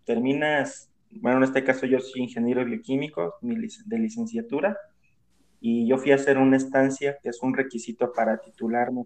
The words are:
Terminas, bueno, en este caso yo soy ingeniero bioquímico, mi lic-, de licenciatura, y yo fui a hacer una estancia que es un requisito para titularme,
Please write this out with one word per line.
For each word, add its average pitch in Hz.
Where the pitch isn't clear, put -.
Terminas, 139
bueno, 123
en 131
este 135
caso 131
yo 127
soy 127
ingeniero 120
bioquímico, 135
mi -
lic-, 226
de -
licenciatura, 226
y 117
yo 131
fui 135
a 139
hacer 139
una 135
estancia 135
que 127
es 120
un 131
requisito 123
para 110
titularme, 120